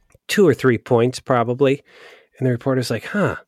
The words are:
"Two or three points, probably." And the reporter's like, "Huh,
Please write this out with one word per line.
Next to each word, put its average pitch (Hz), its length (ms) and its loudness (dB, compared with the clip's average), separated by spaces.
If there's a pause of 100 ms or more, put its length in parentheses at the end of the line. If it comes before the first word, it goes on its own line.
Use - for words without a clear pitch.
(280)
"Two 196 200 2
or 123 60 4
three 120 240 0
points, 123 420 0
probably." 127 640 0 (560)
And 127 80 -2
the 127 60 0
reporter's 127 380 -4
like, 113 140 -6
"Huh, 151 320 -2 (120)